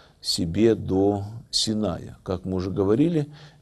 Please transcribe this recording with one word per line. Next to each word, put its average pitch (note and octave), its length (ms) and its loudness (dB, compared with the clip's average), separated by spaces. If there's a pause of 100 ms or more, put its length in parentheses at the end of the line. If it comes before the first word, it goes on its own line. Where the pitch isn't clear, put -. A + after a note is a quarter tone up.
(220)
себе G2 540 2
до G2 480 0 (260)
Синая. G2+ 720 -4
Как F2+ 220 -6
мы F#2 100 -4
уже F#2 160 -2
говорили, C#3+ 560 2 (340)